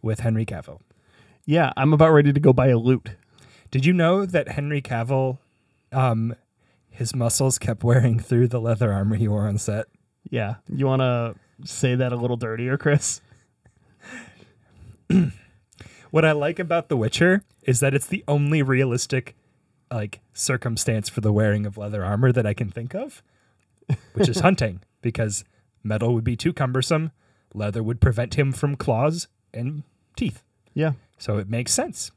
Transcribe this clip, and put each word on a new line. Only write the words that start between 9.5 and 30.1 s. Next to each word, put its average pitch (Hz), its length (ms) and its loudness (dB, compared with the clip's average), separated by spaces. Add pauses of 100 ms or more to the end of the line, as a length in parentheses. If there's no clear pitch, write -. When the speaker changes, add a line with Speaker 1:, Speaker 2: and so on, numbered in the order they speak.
Speaker 1:
set? 104 300 -4 (420)
Speaker 2:
Yeah. 113 280 -4 (120)
You 139 180 -2
wanna 123 480 0 (300)
say - 300 -2
that 127 180 0
a 123 40 -4
little 120 200 -2
dirtier, 120 400 -4
Chris? - 460 0 (1900)
Speaker 1:
<clears throat> 165 60 2 (960)
What 156 140 4
I 156 80 6
like 151 260 0
about 170 300 -2
The 147 80 0
Witcher 170 480 2 (180)
is 123 180 2
that 135 140 2
it's - 120 -8
the - 220 -6
only 147 340 2
realistic, 131 720 0 (540)
like, 107 300 -6 (120)
circumstance 113 760 -2
for - 120 -6
the 107 120 2
wearing 104 340 2
of 101 120 -10
leather 104 260 -6
armor 110 280 2
that 117 140 2
I 104 80 0
can 104 160 -6
think 117 240 -10
of, 247 280 -10 (920)
which 165 140 2
is 113 120 -2
Speaker 2:
<laughs> - 60 4
Speaker 1:
hunting, 113 340 0 (220)
because 110 420 -4 (380)
metal 113 320 0
would 113 100 0
be 117 120 0
too 175 160 -2
cumbersome, 151 580 -2 (440)
leather 104 280 -4
would 113 180 -2
prevent 120 340 2
him 139 180 0
from 143 240 -2
claws 143 520 -2 (240)
and 139 300 -8 (340)